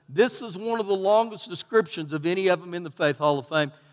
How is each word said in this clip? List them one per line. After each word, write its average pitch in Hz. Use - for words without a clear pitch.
This 202
is 208
one 226
of 202
the 196
longest 208
descriptions 165
of 151
any 185
of 180
them 180
in 175
the 165
Faith 143
Hall 147
of 135
Fame. 151